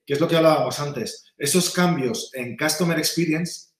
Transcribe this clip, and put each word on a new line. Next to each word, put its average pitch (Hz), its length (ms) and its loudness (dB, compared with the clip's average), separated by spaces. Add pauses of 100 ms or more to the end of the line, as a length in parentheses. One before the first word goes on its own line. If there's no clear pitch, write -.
que 143 80 -2
es 139 60 0
lo 165 80 2
que 165 80 2
hablábamos 147 420 4
antes, 139 580 -8
esos 175 340 0
cambios 147 600 0
en 120 240 -8
customer 156 420 0
experience 165 800 -2